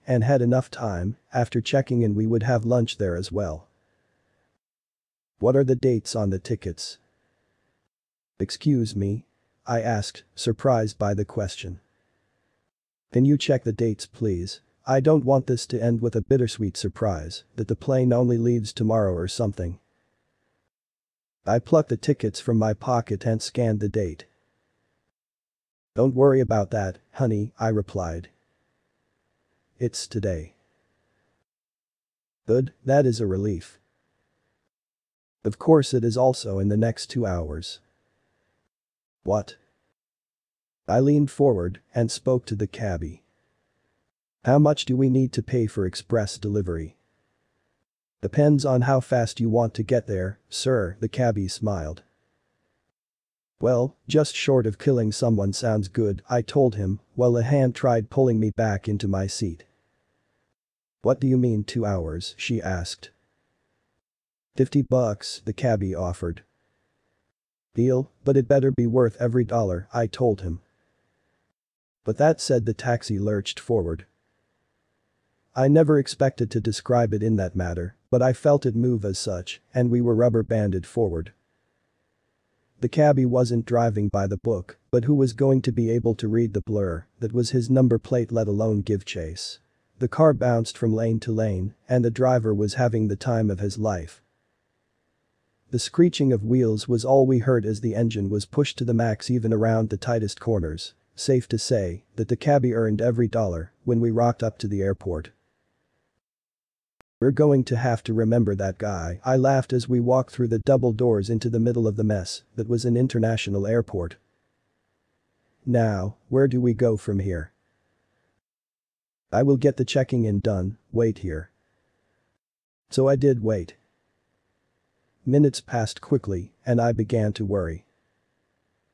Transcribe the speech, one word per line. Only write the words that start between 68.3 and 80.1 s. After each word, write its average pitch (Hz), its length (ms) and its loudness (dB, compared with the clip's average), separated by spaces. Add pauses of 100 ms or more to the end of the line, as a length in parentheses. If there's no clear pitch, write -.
it 131 100 2
better 135 220 4
be 123 160 0
worth 117 340 2
every 120 240 0
dollar, 104 480 -2
I 120 140 0
told 107 360 -2
him. 87 200 -8 (1400)
But 110 160 -4
that 156 200 4
said, 113 280 0
the 113 60 -2
taxi 113 440 -4
lurched 104 420 -4
forward. 85 460 -2 (1500)
I 131 120 4
never 151 300 6
expected 135 540 0
to 113 100 -2
describe 113 540 0
it 104 80 -2
in 113 140 2
that 92 180 -4
matter, 87 400 -6 (160)
but 123 100 4
I 127 100 2
felt 143 360 2
it 113 80 -2
move 117 280 0
as 98 140 -4
such, 92 420 -8 (140)
and 123 160 2
we 120 120 2
were 120 120 2